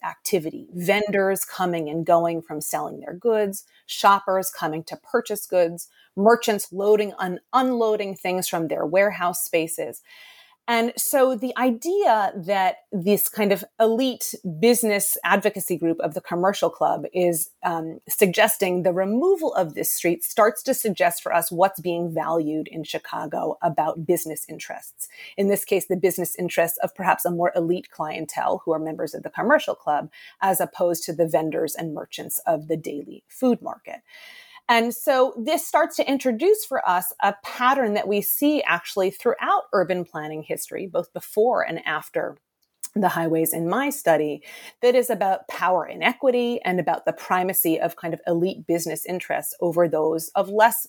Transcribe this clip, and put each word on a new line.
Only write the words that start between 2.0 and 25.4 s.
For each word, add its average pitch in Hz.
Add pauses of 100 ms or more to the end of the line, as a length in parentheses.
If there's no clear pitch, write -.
going 170
from 151
selling 151
their 151
goods, 208 (200)
shoppers 190
coming 160
to 165
purchase 233
goods, 170 (260)
merchants 220
loading 202
and 180 (100)
unloading 220
things 185
from 165
their 156
warehouse 180
spaces. 160 (680)
And 233
so 262
the 247
idea 247
that 190 (160)
this 196
kind 208
of - (140)
elite 226 (240)
business 220
advocacy 190
group 165
of 156
the 180
Commercial 180
Club 156
is, 175 (160)
um, 165
suggesting 185
the 180
removal 269
of 170
this -
street -
starts -
to 262
suggest 175
for -
us 165
what's 165
being 170
valued 156
in 160
Chicago 160
about 160
business 160
interests. - (300)
In 196